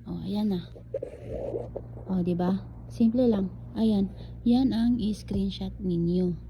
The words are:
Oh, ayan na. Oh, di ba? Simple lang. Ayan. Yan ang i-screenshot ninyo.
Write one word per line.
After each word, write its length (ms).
Oh, 240
ayan 240
na. 160
Oh, 80
di 160
ba? 240
Simple 400
lang. 160
Ayan. 320
Yan 320
ang 240
i-screenshot 800
ninyo. 560